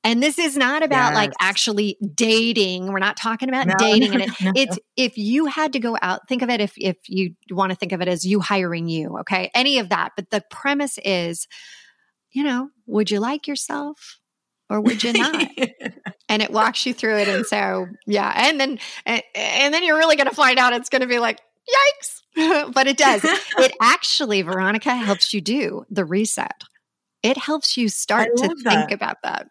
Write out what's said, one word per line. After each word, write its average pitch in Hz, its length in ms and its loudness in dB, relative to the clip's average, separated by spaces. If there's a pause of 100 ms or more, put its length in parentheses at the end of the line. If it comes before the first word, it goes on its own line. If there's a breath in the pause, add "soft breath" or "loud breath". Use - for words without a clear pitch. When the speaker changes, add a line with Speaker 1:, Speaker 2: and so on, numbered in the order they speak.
Speaker 1:
And 233 180 2
this 302 160 2
is 302 180 0
not 285 280 2
about, 262 300 2
like, 208 160 2
Speaker 2:
Yes. - 100 -12
Speaker 1:
actually 202 560 0 (180)
dating. 220 760 2
We're 190 80 -2
not 202 160 0
talking 226 320 -4
about 262 180 0
Speaker 2:
No, 190 120 2
Speaker 1:
dating. 220 320 4
Speaker 2:
<laughs> - 40 0
no, 247 60 2
Speaker 1:
And - 20 -2
it, 208 180 -6
Speaker 2:
no. 190 140 0
Speaker 1:
it's, 269 240 0 (180)
if 247 220 -2
you 247 280 0
had 294 260 -2
to 269 80 -2
go 226 200 -4
out, - 280 -4
think 254 140 -2
of 240 80 -2
it 233 100 0
if, 202 160 -4
if 185 200 -4 (120)
you 185 260 -4 (160)
wanna 185 240 -2
think 180 160 -8
of 175 100 -4
it 180 60 -2
as 180 180 -4
you 202 140 2
hiring 170 500 -2
you, 160 320 -4
okay? 185 320 -4
Any 262 280 2
of 185 80 -8
that. 170 260 -2
But - 160 -10
the 208 180 -4
premise 285 560 -4
is, 175 440 -4 (840 loud breath)
you 277 140 -2
know, 269 260 -2 (160)
would 214 240 0
you 208 80 0
like 277 300 -4
yourself 294 680 -8 (520)
or 214 100 0
would 220 220 0
you 240 100 -2
not? 302 440 0
Speaker 2:
<laughs> - 720 -10
Speaker 1:
And 214 140 2
it - 100 -2
walks 220 340 0
you 247 80 -2
through 220 240 0
it. 202 100 2
And 196 180 0
so, 190 400 -2 (200)
yeah. 202 260 0 (160)
And 302 120 0
then, 269 180 -2 (260 loud breath)
and, 226 180 -2 (120)
and 269 400 0
then 339 100 2
you're 311 140 4
really 320 180 4
gonna 269 160 2
find 262 260 4
out 247 140 6
it's 240 160 -4
gonna 262 180 0
be 240 140 0
like, 226 200 -2 (280)
"Yikes." 480 1040 2
<laughs> - 0 -
But 262 140 4
it 269 100 2
does. 269 280 4
Speaker 2:
<laughs> 370 340 0
Speaker 1:
It 262 140 6 (100)
actually, 233 600 2
Veronica, 190 520 0
helps 202 400 0
you 202 60 0
do 220 500 -2
the 202 140 0
reset. - 580 -2 (600)
It 254 140 2
helps 294 400 -2
you 233 120 0
start 226 400 0
Speaker 2:
I 240 140 2
Speaker 1:
to - 60 2
Speaker 2:
love 330 80 -2 (120)
Speaker 1:
think 156 220 2
Speaker 2:
that. - 20 -2
Speaker 1:
about - 320 -4
that. - 260 -6